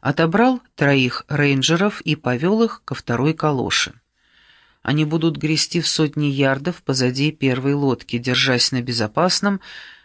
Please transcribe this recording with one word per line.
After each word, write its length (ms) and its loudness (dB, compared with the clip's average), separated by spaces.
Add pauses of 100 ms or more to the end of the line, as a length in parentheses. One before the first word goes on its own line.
отобрал 600 2 (140)
троих 540 2
рейнджеров 720 2
и 140 -2
повел 480 0
их 200 -2
ко 120 -8
второй 380 0
калоше. 600 -2 (880)
Они 240 0
будут 320 0
грести 420 -2
в 80 -2
сотни 380 0
ярдов 560 -2
позади 500 0
первой 420 -2
лодки, 440 -2
держась 540 0
на 100 -2
безопасном, 800 0 (440)